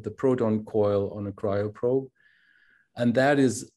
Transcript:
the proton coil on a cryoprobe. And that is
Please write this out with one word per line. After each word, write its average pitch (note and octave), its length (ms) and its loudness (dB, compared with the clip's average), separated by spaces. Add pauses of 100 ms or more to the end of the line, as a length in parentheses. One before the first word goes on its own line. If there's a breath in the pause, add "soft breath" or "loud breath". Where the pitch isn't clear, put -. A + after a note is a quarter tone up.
the G#2+ 140 -8
proton A2+ 480 0
coil G2+ 520 0
on G#2 100 -8
a G2+ 60 -6
cryoprobe. G#2+ 760 -2 (880 soft breath)
And A#2+ 180 0
that C#3 260 4
is A#2+ 360 0